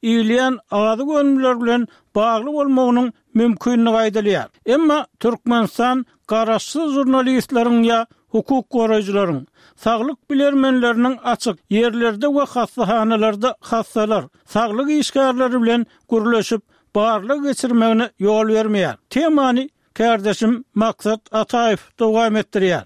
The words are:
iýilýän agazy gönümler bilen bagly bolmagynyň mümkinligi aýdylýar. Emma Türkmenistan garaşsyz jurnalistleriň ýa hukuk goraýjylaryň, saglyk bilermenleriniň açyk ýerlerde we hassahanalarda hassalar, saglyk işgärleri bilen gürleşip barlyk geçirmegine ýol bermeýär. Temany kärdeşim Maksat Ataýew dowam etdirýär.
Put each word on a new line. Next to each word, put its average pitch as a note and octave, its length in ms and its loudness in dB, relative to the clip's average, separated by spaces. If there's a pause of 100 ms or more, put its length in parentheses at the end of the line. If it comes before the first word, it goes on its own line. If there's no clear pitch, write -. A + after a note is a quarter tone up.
iýilýän A#3 560 0 (120)
agazy G#3+ 400 -2
gönümler C4+ 500 2
bilen A#3+ 260 0 (280)
bagly A3+ 420 0
bolmagynyň B3+ 560 0 (220)
mümkinligi A#3 680 2
aýdylýar. G#3 460 0 (180)
Emma D4 400 0 (140)
Türkmenistan A#3 840 0 (220)
garaşsyz A3+ 680 -2
jurnalistleriň B3+ 920 0
ýa A3+ 200 0 (280)
hukuk A3+ 400 0
goraýjylaryň, G3+ 720 0 (300)
saglyk A#3 420 -4 (120)
bilermenleriniň C4 920 2
açyk A#3 340 -4 (140)
ýerlerde A3+ 560 0 (100)
we C#4+ 80 2 (100)
hassahanalarda A3 1040 0
hassalar, G#3+ 640 -2 (220)
saglyk A#3 440 -2 (100)
işgärleri B3+ 600 0
bilen A#3 240 0 (240)
gürleşip A3+ 520 0 (320)
barlyk A3 500 -2
geçirmegine A#3 640 0 (100)
ýol G#3+ 340 2
bermeýär. G#3+ 420 -2 (140)
Temany C4+ 580 0 (260)
kärdeşim A3+ 720 0 (100)
Maksat G#3+ 460 -2 (120)
Ataýew A3 480 0 (180)
dowam A3 380 0
etdirýär. F#3+ 500 -2